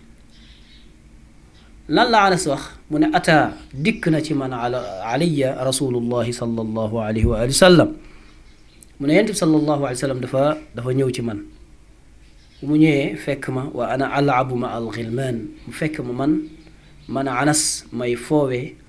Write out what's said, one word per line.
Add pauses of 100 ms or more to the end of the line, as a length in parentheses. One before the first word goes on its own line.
(1900)
Lan
la
Anas
wax? (280)
Mu
ne,
"Ata, (160)
dikk
na
ci
man
ala,
alayya
Rasulullahi
sallallahu
alayhi
wa
alihi
wa
sallam." (1120)
Mu
ne,
Yonent
bi
sallallahu
alayhi
wa
sallam
dafa, (160)
dafa
ñëw
ci
man. (1160)
Bu
mu
ñëwee
fekk
ma, (100)
"Wa
ana
al'abu
ma
al-ghilman." (180)
Mu
fekk
ma
man, (600)
man
Anas
may
foowe, (120)